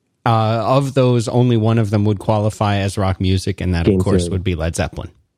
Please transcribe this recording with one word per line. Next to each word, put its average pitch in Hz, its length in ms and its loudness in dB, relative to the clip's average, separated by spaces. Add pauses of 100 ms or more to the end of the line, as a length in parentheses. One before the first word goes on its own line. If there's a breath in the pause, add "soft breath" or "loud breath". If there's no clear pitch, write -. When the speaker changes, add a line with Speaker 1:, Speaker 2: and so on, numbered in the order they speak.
(240)
Speaker 1:
Uh, 113 400 0
of 131 300 0
those, 123 340 2
only 123 280 2
one 113 220 2
of 107 120 0
them 104 160 2
would 107 120 0
qualify 104 600 0
as 98 180 -4
rock 95 240 -2
music, 95 400 0
and 87 140 -2
that, 85 120 0
Speaker 2:
Game 98 140 2
Speaker 1:
of 92 40 0
course, 95 200 0
Speaker 2:
Theory. 85 80 -6
Speaker 1:
would 92 120 -4
be 92 100 -2
Led 80 220 -4
Zeppelin. - 340 -6 (280)